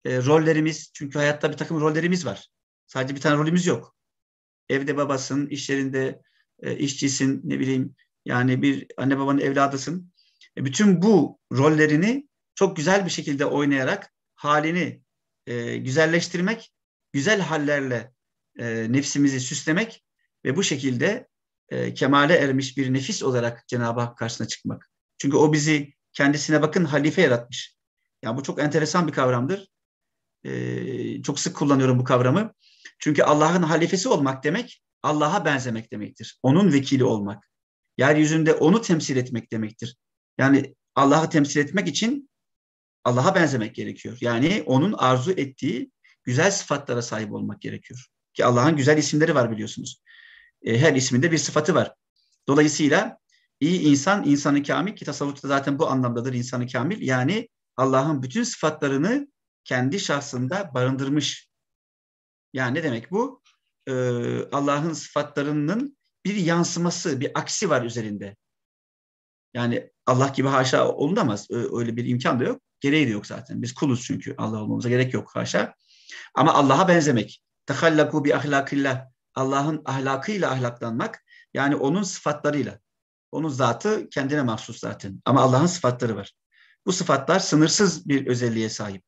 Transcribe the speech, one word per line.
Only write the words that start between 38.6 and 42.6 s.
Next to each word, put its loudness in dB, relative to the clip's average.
temsil 0
etmek -4
demektir. -8
Yani 4
Allah'ı 4
temsil 2
etmek -2
için -4